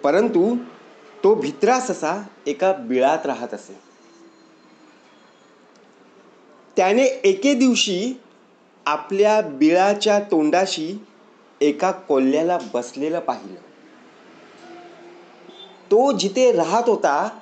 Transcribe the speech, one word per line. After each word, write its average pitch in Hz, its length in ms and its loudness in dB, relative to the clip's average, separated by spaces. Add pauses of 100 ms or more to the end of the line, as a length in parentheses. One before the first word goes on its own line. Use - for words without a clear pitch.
परंतु 175 400 2 (800)
तो 208 100 6
भित्रा 254 460 0
ससा 165 320 -4 (340)
एका 147 340 0
बिळात 127 460 0
राहत 120 280 -8
असे. 98 240 -18 (3000)
त्याने 202 280 4 (200)
एके 196 300 2
दिवशी 240 680 0 (680)
आपल्या 196 540 0
बिळाच्या 190 800 2
तोंडाशी 165 680 0 (760)
एका 147 300 0
कोल्ह्याला 151 680 0 (160)
बसलेलं 139 460 -6
पाहिलं. 101 380 -10 (2250)
तो 254 220 4
जिथे 196 400 2
राहत 185 360 0
होता 180 400 0 (140)